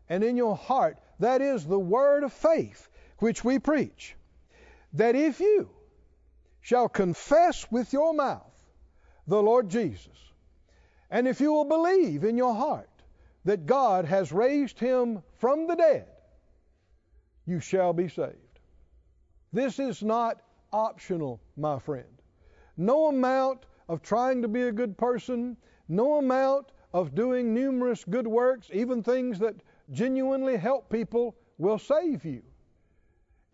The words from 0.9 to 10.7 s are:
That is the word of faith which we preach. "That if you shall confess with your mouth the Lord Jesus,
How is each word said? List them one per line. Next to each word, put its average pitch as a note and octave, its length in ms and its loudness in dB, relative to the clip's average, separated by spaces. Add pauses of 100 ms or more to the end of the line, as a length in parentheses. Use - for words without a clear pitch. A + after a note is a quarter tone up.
That B3+ 220 2
is C4 260 -2
the G3 120 0
word C#4 440 2
of C4+ 100 -6
faith - 560 0 (300)
which A3+ 240 0
we B3+ 160 2
preach. - 580 -2 (760)
"That A3+ 220 4
if C#4+ 240 2
you G4+ 300 2 (920)
shall A#3+ 280 2
confess C4+ 840 0
with A#3+ 220 -2
your D#4 220 2
mouth - 580 -6 (540)
the G3+ 160 2
Lord A3+ 260 4
Jesus, E3 640 -6 (800)